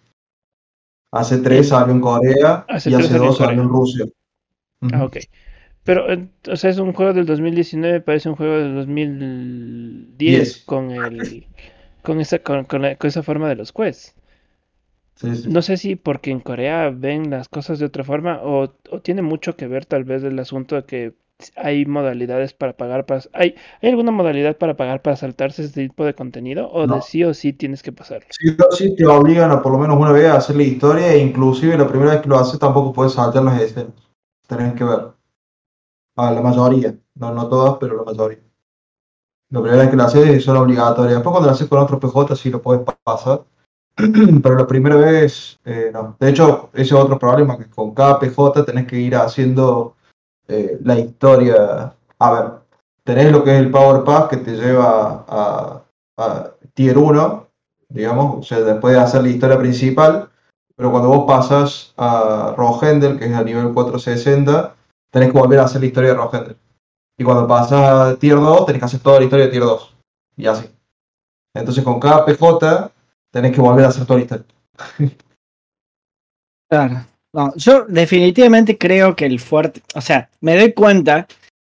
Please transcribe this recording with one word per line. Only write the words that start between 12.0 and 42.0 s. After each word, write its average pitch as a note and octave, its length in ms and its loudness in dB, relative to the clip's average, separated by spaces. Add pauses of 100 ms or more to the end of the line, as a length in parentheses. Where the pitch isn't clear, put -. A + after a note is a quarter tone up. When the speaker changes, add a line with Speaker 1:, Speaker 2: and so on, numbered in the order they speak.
Speaker 2:
con D#3+ 180 -6
esa, D#3+ 160 -6
con, C#3 280 -6
con C#3 180 -6
la, C#3 140 -4
con D3+ 100 -6
esa D3 160 -6
forma D3+ 260 -6
de C3+ 60 -6
los G#2+ 180 -16
quests. - 400 -8 (1000)
Speaker 1:
Sí, A#2+ 200 -8
sí. A#2+ 140 -10
Speaker 2:
No E3 140 0
sé F#3+ 140 -6
si F#3+ 180 -8
porque C#3+ 340 -8
en C3 100 -8
Corea C3+ 520 -6
ven C#3+ 400 -8
las B2+ 180 -10
cosas D3+ 300 -10
de D3 60 -6
otra C#3 180 -10
forma E3 400 -8
o, C#3 280 -4 (200)
o - 100 -12
tiene F#3 220 -6
mucho D#3+ 320 -8
que C#3 120 -14
ver C3 180 -10
tal C#3 180 -6
vez C3 200 -8
el C3+ 140 -8
asunto C3 380 -10
de C#3 100 -8
que A#2+ 300 -12 (400)
hay C#3+ 320 -4
modalidades B2 640 -6
para C3 240 -10
pagar B2 300 -8
para, - 160 -6 (100)
¿hay, F3 220 -4 (260)
hay A#3 80 -2
alguna A#3 220 -2
modalidad D3+ 460 -2
para D#3 200 -6
pagar C3 240 -8
para C#3+ 140 -4
saltarse C3+ 480 -10
este C#3 240 -10
tipo D3+ 180 -8
de D3 80 -4
contenido B2+ 580 -12
o E3+ 100 -4
de D3 60 -2
Speaker 1:
No. B2+ 140 -2
Speaker 2:
sí E3 220 -4
o E3 100 -2
sí C#3+ 200 -6
tienes C3+ 280 -10
que C#3 100 -16
pasarlo? - 380 -18
Speaker 1:
Sí D#3+ 260 -2
o F3+ 160 6
sí - 240 -2
te E3 120 2
obligan D#3 420 6
a C3+ 140 0
por C3+ 80 0
lo C3 80 0
menos D3 180 0
una D3+ 140 4
vez D3+ 160 6
a D3+ 100 4
hacer - 180 -2
la D3 60 2
historia C#3+ 500 0
e D3 60 6
inclusive C3 580 0
la C#3+ 120 2
primera C3+ 240 2
vez D3+ 100 0
que C#3 80 -6
lo C#3 80 4
haces B2+ 220 -2
tampoco C3+ 340 0
puedes C3+ 200 0
saltar B2+ 300 0
las B2+ 160 0
escenas. A2+ 340 -6 (540)
Tenés A#2+ 260 -6
que A#2+ 100 -6
ver. A#2+ 160 -2 (1160)
A A#2+ 120 -2
la A#2 120 -4
mayoría. B2 520 0 (220)
No, A#2+ 180 -12
no A#2 140 -8
todas, C3 320 0
pero A#2 160 -8
la A2 80 -8
mayoría. A2 340 -6 (1120)
La B2 120 -6
primera A#2+ 200 4
vez C3 80 4
que C#3+ 60 0
lo B2+ 80 4
haces C#3+ 400 4
son C3+ 140 2
obligatorias. B2 580 2
Después A#2 160 -2
cuando C#3 160 2
lo C3 60 4
haces C3+ 140 -4
con C#3+ 120 2
otro C#3 200 0
P C3 80 -4